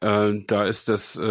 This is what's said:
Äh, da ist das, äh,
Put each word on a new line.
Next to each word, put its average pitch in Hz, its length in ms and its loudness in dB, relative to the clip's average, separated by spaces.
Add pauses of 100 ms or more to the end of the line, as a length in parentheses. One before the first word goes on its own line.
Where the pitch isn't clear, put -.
Äh, 104 460 0
da 104 180 0
ist 110 240 -2
das, 107 280 0
äh, - 140 -8